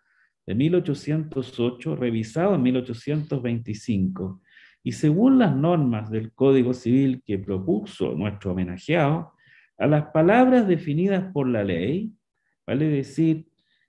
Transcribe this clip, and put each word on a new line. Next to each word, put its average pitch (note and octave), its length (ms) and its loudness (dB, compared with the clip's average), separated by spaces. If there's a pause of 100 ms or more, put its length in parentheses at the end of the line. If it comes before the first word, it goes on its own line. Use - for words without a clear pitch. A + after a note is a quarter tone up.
(480)
de G2 80 -4
mil D3+ 180 2
ochocientos D3+ 840 -2
ocho, B2 360 -4
revisado B2+ 600 -2
en C3+ 80 0
mil B2+ 140 2
ochocientos C#3 640 -6
veinticinco. G#2 1000 -4 (420)
Y B2 100 -6
según G#3 440 4
las F#3 180 4
normas C3 540 0
del A2 240 -6
Código C3 400 4
Civil B2+ 500 0
que G2+ 140 -4
propuso F#2+ 760 -4
nuestro G2+ 380 -4
homenajeado, C#3+ 800 -2 (460)
a - 100 2
las D3+ 180 2
palabras A3+ 600 4
definidas F3+ 640 0
por C#3 160 0
la A2 140 0
ley, A2 480 -2 (540)
vale C#3+ 220 0
decir, D#3 600 0 (420)